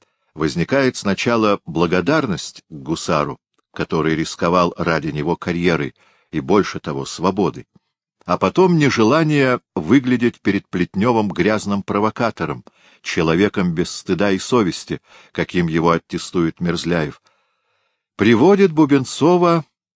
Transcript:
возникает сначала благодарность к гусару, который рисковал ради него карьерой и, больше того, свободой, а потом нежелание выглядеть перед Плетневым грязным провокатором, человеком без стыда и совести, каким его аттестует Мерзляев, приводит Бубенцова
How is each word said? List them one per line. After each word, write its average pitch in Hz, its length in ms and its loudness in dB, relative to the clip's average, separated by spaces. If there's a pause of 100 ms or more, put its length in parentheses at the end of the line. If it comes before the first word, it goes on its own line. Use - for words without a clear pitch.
(340)
возникает 87 640 0
сначала 107 680 0
благодарность 90 1040 -2
к - 60 -20
гусару, 71 640 -4 (340)
который 80 420 -2
рисковал 87 640 0
ради 80 320 -2
него 76 280 -4
карьерой 85 580 -2 (360)
и, 78 100 -4
больше 87 400 0
того, 67 240 -8
свободой, 92 600 -4 (580)
а 90 120 -2
потом 175 400 2
нежелание 139 840 2 (140)
выглядеть 120 640 2
перед 98 260 -2
Плетневым 104 640 0
грязным 98 540 -2
провокатором, 104 800 -4 (360)
человеком 90 720 0
без 85 180 -4
стыда 98 400 -2
и 95 80 0
совести, 92 600 -2 (320)
каким 85 360 -2
его 82 240 2
аттестует 82 680 -2
Мерзляев, 85 640 -2 (960)
приводит 160 560 4
Бубенцова 156 920 2 (320)